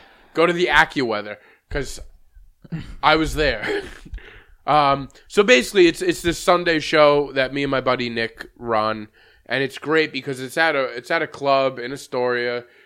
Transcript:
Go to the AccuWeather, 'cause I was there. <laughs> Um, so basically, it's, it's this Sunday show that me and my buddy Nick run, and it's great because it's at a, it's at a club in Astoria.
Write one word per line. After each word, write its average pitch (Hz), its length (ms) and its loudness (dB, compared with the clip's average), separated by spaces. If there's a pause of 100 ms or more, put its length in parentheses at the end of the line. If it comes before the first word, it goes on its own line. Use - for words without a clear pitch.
(340)
Go 160 100 2
to 175 80 4
the 175 140 0
AccuWeather, 120 720 0 (320)
'cause - 280 -6 (1040)
I 151 140 6
was 156 180 -2
there. 143 520 -2
<laughs> - 60 -18 (720)
Um, 139 420 2 (200)
so 202 140 2
basically, 202 440 4
it's, 165 160 0
it's 175 180 -2
this 170 180 -2
Sunday 175 400 2
show 147 540 4
that 135 220 -2
me 143 80 -2
and 143 80 -2
my 135 100 0
buddy 123 300 0
Nick 113 480 -6
run, 110 500 -2 (380)
and 131 180 -2
it's 131 140 -8
great 156 340 0
because 131 300 -8
it's 131 160 -6
at 160 180 2
a, 135 80 0
it's 120 260 -8
at 165 120 0
a 151 40 -2
club 135 520 0
in 123 120 -8
Astoria. 123 720 -4 (220)